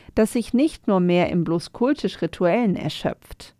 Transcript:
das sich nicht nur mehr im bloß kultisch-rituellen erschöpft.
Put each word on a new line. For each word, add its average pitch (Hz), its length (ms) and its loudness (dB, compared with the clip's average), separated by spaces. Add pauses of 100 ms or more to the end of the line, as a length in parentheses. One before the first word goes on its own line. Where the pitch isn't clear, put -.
(140)
das 220 180 2
sich - 220 -4
nicht 285 340 0
nur 196 120 4
mehr 175 320 2
im 175 120 0
bloß 165 300 -4
kultisch-rituellen 202 1040 0
erschöpft. - 840 -8